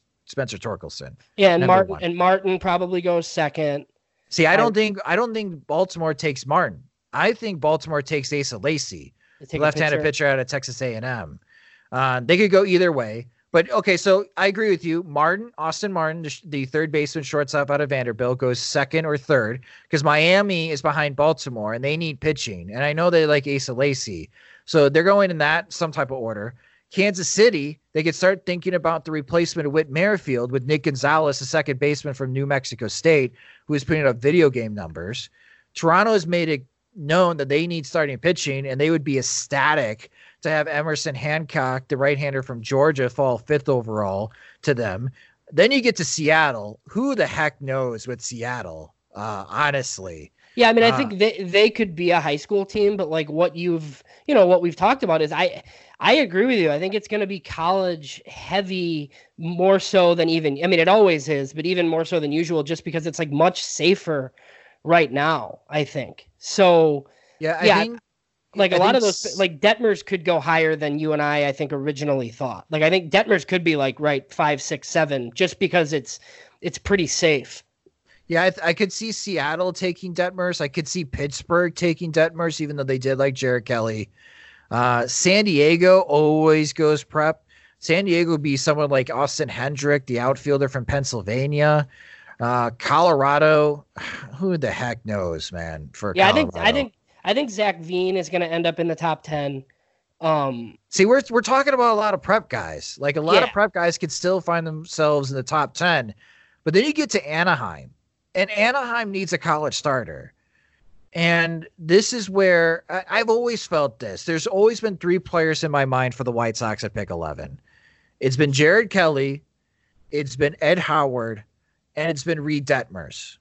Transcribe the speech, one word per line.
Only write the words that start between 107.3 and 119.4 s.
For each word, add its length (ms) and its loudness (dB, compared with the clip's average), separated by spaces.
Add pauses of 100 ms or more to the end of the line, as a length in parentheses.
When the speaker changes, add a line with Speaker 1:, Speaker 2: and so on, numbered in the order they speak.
Speaker 1:
and 160 0
Anaheim 600 -2
needs 200 -4
a 60 -2
college 380 -2
starter. 580 -6 (800)
And 540 0 (120)
this 320 2
is 180 -6
where 600 2
I, 200 -6
I've 200 0
always 360 0
felt 340 -2
this. 260 -10
There's 220 -2
always 340 2
been 160 -4
three 220 0
players 440 0
in 80 -2
my 140 2
mind 300 0
for 100 -6
the 60 -2
White 260 -2
Sox 260 -4
at 100 -8
pick 160 -6
eleven. 520 -10 (580)
It's 160 0
been 160 2
Jared 380 4
Kelly, 540 0 (680)